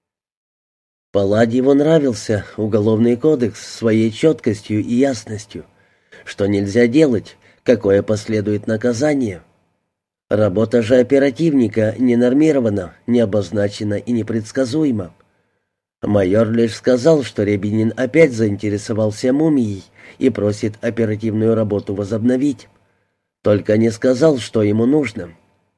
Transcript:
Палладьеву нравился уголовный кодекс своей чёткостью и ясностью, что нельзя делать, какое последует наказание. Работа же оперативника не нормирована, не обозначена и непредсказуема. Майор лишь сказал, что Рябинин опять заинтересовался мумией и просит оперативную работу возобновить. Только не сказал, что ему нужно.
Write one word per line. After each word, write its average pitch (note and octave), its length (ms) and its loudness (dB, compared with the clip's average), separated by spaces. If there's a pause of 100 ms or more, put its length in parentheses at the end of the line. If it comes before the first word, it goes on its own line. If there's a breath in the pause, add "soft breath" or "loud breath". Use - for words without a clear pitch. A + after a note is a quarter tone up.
(1120)
Палладьеву A2+ 640 2
нравился C#3 720 0 (140)
уголовный A2 580 2
кодекс B2 500 -2
своей A2+ 440 0
чёткостью G#2+ 720 -2
и - 120 -6
ясностью, A2+ 720 -4 (640 soft breath)
что - 180 -6
нельзя G2+ 420 2
делать, B2 520 0 (240 soft breath)
какое G2+ 400 2
последует G#2+ 640 -4
наказание. A#2 760 -2 (880)
Работа G#2+ 540 2
же B2 160 4
оперативника B2+ 1000 0
не B2 160 2
нормирована, B2 800 2 (140)
не A#2+ 140 2
обозначена G#2 760 -2
и A2+ 180 -6
непредсказуема. A2+ 1000 -4 (880)
Майор G#2 480 2
лишь A#2 240 0
сказал, C3 480 2
что G#2+ 200 -6
Рябинин G#2 540 0
опять C3 380 2
заинтересовался G#2+ 1000 -2
мумией C3+ 500 0 (360 loud breath)
и C3 100 0
просит G#2 540 -2
оперативную A2 720 -2
работу G#2 400 -2
возобновить. A#2 720 -2 (720)
Только G#2 360 2
не A2+ 100 2
сказал, C3 480 2
что A2 260 -2
ему G#2+ 220 0
нужно. A#2+ 460 -2 (480)